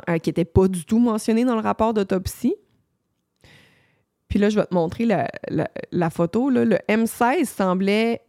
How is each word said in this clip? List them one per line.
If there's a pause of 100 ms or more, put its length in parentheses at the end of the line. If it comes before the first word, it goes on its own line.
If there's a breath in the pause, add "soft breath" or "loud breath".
euh,
qui
étaient
pas
du
tout
mentionnées
dans
le
rapport
d'autopsie. (1700 soft breath)
Puis
là,
je
vais
te
montrer
la, (220)
la, (240)
la
photo,
là.
Le (100)
M
seize
semblait